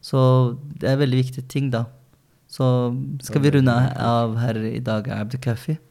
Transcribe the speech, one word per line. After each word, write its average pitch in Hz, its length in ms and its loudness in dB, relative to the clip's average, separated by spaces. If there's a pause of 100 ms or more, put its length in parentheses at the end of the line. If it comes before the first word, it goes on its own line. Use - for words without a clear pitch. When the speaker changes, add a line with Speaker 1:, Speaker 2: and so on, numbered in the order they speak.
Speaker 1:
Så 127 560 2 (200)
det - 120 -2
er 135 80 2
veldig 131 260 2
viktige 131 240 -8
ting 135 220 -2
da. 117 160 -2 (640)
Så 123 460 0 (260)
skal - 220 -2
Speaker 2:
Ja, 147 80 6
Speaker 1:
vi 143 60 4
runde 131 140 4
Speaker 2:
det 120 120 4
er 127 60 0
viktig. - 120 -6
Speaker 1:
av 117 360 0
her 117 200 -2
i 110 220 -4
dag, 110 300 -4
Abdul 107 300 -6
Kafi? 127 380 -4 (140)